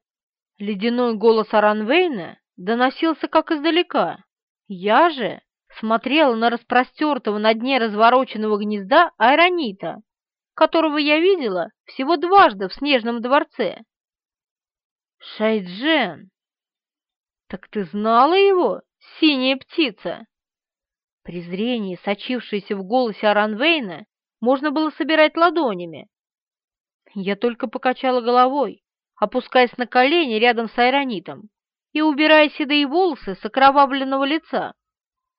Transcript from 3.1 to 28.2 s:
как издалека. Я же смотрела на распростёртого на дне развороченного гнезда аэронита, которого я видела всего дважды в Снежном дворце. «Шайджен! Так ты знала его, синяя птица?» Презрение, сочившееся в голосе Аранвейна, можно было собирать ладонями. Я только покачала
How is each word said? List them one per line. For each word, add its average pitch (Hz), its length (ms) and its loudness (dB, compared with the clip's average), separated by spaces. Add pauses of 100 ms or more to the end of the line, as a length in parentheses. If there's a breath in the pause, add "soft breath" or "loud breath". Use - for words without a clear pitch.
как - 220 0
издалека. 311 720 -2 (420)
Я 214 440 0
же 254 320 -8 (360)
смотрела 233 560 0
на 226 160 0
распростёртого 247 880 -2
на 220 160 2
дне 247 240 -2
развороченного 226 800 2
гнезда 208 600 0
аэронита, 277 800 0 (560)
которого 320 440 0
я 302 200 0
видела 294 520 0 (140)
всего 277 320 -4
дважды 294 520 2
в - 60 -20
Снежном 240 460 -2
дворце. 247 640 -2 (1400)
«Шайджен! 214 1120 -4 (1160)
Так - 200 -18
ты 208 160 -6
знала 226 500 2
его, 381 480 2 (360)
синяя 269 380 2
птица?» 233 680 -6 (960)
Презрение, 185 800 -6
сочившееся 208 720 -6
в 196 80 -10
голосе 220 440 -2
Аранвейна, 214 760 0 (360)
можно 269 300 0
было 311 200 -2
собирать 311 460 0
ладонями. 233 720 -2 (1080)
Я 196 220 -6
только 233 320 -4
покачала 254 520 -2